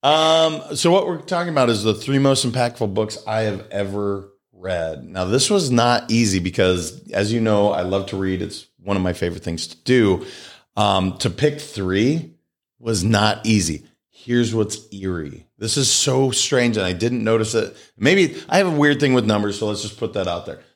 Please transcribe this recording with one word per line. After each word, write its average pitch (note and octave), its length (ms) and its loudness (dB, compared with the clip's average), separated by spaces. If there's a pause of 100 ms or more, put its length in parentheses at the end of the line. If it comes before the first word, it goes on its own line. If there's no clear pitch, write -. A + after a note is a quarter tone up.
Um, D#3+ 600 2 (140)
so E3+ 140 2
what F#3 160 4
we're E3 140 -6
talking F3 320 -4
about C3 160 4
is G#2+ 140 0
the A2 120 2
three C3+ 240 0
most C3+ 280 4
impactful A#2+ 480 -2
books G#2+ 320 -2
I A2 160 -2
have G2+ 280 -4
ever G2+ 600 -4 (220)
read. E2 520 -6
Now, F#2 220 -4
this B2 240 2
was F#3 200 0
not A#2+ 400 2
easy A2 280 2
because, F2+ 720 0
as G#2 220 -2
you A#2 80 0
know, G#2 300 2
I F2+ 120 -2
love F#2+ 240 -2
to G#2 100 -8
read. F#2+ 240 -2
It's - 260 -10 (120)
one G2+ 180 -4
of F#2 60 0
my F2+ 100 0
favorite F2 300 -6
things E2 260 -6
to - 160 -18
do. G#2 400 4 (520)
Um, F#2+ 420 2
to F#2+ 120 -2
pick D3 300 -2
three G#2 720 -2 (460)
was A2+ 260 -2
not G#2+ 400 2
easy. F#2 400 0 (240)
Here's A#2+ 460 -2
what's G#2+ 380 -4
eerie. F2+ 540 -8 (120)
This G#2+ 180 -4
is C3+ 140 0
so C3 400 2
strange, A#2+ 460 2
and G2 100 0
I F2+ 60 -2
didn't A2+ 320 -2
notice A2 300 0
it. A2 220 -2 (220)
Maybe D#3+ 380 2 (120)
I F3+ 100 2
have F#3+ 100 2
a D#3+ 80 -2
weird D3 240 4
thing C#3 120 2
with B2 140 4
numbers, G#2 320 0
so A2 80 -4
let's G#2 160 -4
just G2+ 160 -10
put - 160 -6
that F#2+ 140 -2
out F2 180 -6
there. D2+ 140 -14 (160)